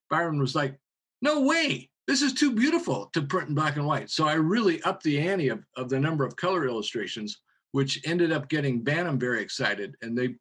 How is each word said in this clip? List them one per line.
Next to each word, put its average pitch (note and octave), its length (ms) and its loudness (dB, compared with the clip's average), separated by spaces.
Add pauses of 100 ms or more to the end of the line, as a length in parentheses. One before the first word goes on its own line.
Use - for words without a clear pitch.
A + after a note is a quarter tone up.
(120)
Byron D#3+ 260 0
was C3+ 160 0
like, C#3+ 240 -2 (460)
"No D4 180 4
way. D4+ 480 2 (160)
This C4+ 160 0
is C#4 120 2
too C#4+ 180 2
beautiful A#3+ 640 0
to E3 80 0
print C#3+ 260 -2
in D3 80 -2
black D3 220 0
and D3 80 0
white." C#3 240 -2
So D#3+ 180 0
I D3+ 60 2
really E3+ 500 2
upped F#3+ 200 -2
the C#3+ 180 2
ante F3 280 0
of, A2 140 -6 (140)
of B2+ 100 -6
the C3+ 120 0
number D3+ 260 0
of - 100 -8
color F3 320 0
illustrations, G#2+ 720 -6 (320)
which C3+ 340 0
ended E3 280 2
up C#3+ 160 -4
getting C3+ 340 0
Bantam D3+ 340 0
very A#2+ 240 0
excited. G#2 600 -4
And A#2 160 -4
they B2+ 240 -2